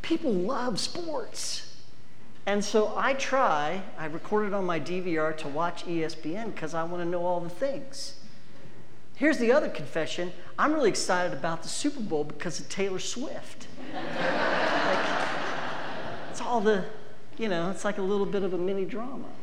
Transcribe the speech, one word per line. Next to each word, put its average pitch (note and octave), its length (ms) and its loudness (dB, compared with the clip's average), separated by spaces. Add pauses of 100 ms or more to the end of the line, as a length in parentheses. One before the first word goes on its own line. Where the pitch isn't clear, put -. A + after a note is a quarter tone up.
People D#4 320 2
love A#3 460 2
sports. - 920 -2 (720)
And G3+ 180 2
so G#3+ 320 4
I A#3+ 180 4
try, F#3+ 680 2 (160)
I D#3+ 80 -2
recorded F#3+ 480 0
on G3 120 0
my F3 120 2
D F3 220 -2
V F3 180 0
R D#3 160 2
to D3+ 140 -2
watch E3 400 0
E E3 160 2
S D#3 100 0
P D#3 220 -2
N A3 160 -2
'cause E3 240 -2
I E3 80 0
wanna F3 220 -2
know F3 200 0
all F3 140 2
the E3+ 100 -2
things. - 720 -2 (960)
Here's D4 240 4
the A#3 120 4
other C4 180 4
confession. D#3+ 600 -2 (280)
I'm C#4 140 6
really C#4 160 4
excited F3+ 440 2
about E3 300 -2
the - 60 -4
Super C#4+ 320 0
Bowl D#3 220 0
because D3+ 360 -2
of - 100 -4
Taylor F#3+ 300 0
Swift. - 680 -4 (260)
Like, - 1120 2 (1200)
it's - 120 -4
all A3+ 200 2
the, G3 240 4 (520)
you A3 100 -2
know, F3 240 0
it's - 120 -4
like G3+ 140 0
a G3 60 -2
little G3 240 2
bit F#3+ 160 0
of F#3 100 0
a F3 60 0
mini F#3+ 260 0
drama. A3+ 440 -4 (140)